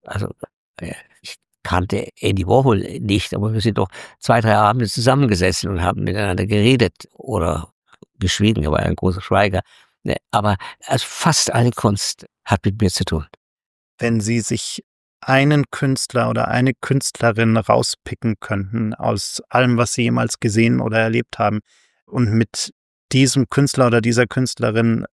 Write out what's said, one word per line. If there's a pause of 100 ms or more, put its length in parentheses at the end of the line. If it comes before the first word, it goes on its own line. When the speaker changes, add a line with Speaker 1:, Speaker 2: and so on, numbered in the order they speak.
Speaker 1:
Also, (480)
äh, (280)
ich (260)
kannte (100)
Andy
Warhol (220)
nicht,
aber
wir
sind
doch (320)
zwei,
drei
Abende
zusammengesessen
und
haben
miteinander
geredet
oder (460)
geschwiegen.
Er
war
ein
großer
Schweiger. (420)
Ne, (120)
aber, (280)
also,
fast
alle
Kunst (160)
hat
mit
mir
zu
tun. (720)
Speaker 2:
Wenn
Sie
sich (360)
einen
Künstler
oder
eine
Künstlerin
rauspicken
könnten
aus
allem,
was
Sie
jemals
gesehen
oder
erlebt
haben (440)
und
mit (400)
diesem
Künstler
oder
dieser
Künstlerin